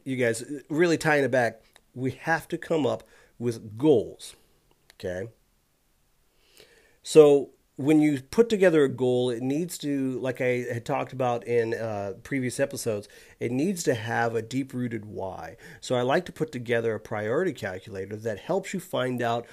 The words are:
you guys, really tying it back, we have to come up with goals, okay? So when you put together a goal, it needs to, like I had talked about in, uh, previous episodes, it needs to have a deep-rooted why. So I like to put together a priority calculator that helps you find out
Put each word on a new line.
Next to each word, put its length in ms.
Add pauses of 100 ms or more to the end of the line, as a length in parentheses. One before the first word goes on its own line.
you 100
guys, 280 (260)
really 280
tying 260
it 60
back, 320 (320)
we 180
have 360
to 100
come 300
up 160 (340)
with 400
goals, 580 (600)
okay? 340 (1700)
So 460 (260)
when 240
you 220
put 280
together 340
a 60
goal, 400
it 140
needs 360
to, 400
like 220
I 300
had 140
talked 280
about 320
in, 280
uh, 400 (100)
previous 360
episodes, 480 (320)
it 120
needs 320
to 100
have 420
a 60
deep-rooted 640
why. 520 (240)
So 140
I 60
like 240
to 60
put 200
together 440
a 40
priority 540
calculator 600
that 240
helps 340
you 60
find 420
out 320